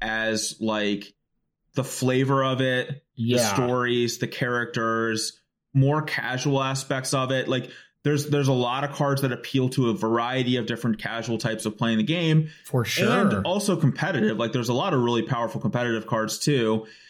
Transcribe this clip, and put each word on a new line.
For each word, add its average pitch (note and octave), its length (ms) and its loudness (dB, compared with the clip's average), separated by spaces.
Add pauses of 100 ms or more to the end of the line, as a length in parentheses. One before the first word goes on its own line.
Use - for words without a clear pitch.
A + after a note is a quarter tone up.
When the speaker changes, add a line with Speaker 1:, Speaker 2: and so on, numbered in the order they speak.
Speaker 1:
as, A2 600 -2
like, G#2 540 -2 (580)
the C3 100 -2
flavor C3+ 600 2
of C3 180 0
it, B2+ 420 -2 (120)
Speaker 2:
Yeah. A#2+ 220 2
Speaker 1:
the A#2+ 60 4
stories, A#2+ 760 2
the A#2+ 80 -2
characters, A2+ 1120 -2 (340)
more C#3 280 4
casual C3+ 640 -2
aspects C3+ 500 -4
of C3 180 0
it. C3 160 0
Like, B2+ 220 -2 (360)
there's, D3 240 0
there's C#3+ 180 2
a C3+ 60 4
lot B2+ 320 0
of C#3+ 80 -6
cards C#3 300 0
that B2+ 100 0
appeal B2+ 360 0
to B2+ 200 2
a A2 40 2
variety A#2 600 0
of A#2+ 100 0
different A2+ 340 -2
casual A2+ 380 -4
types A2 280 -4
of G#2+ 120 -4
playing A2+ 200 0
the A2 60 2
game. D#3 440 2 (160)
Speaker 2:
For A#2+ 220 -2
sure. G3+ 440 2
Speaker 1:
And G2 160 0
also G3+ 300 0
competitive. D#3 600 0
Like, A2+ 160 -2
there's A#2+ 160 0
a B2 40 0
lot E3 200 0
of B2+ 80 4
really A#2+ 220 2
powerful A#2 360 -2
competitive A#2 480 -2
cards A2 320 -2
too. A2+ 460 2 (240)